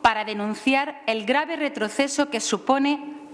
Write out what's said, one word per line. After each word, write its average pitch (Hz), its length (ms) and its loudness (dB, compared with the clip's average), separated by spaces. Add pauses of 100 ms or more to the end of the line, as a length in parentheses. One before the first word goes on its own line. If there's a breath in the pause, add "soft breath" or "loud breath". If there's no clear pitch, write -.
para 214 240 4
denunciar 214 840 0
el 220 180 -2
grave 294 300 0
retroceso 277 760 0
que 240 80 -2
supone 277 800 0 (160)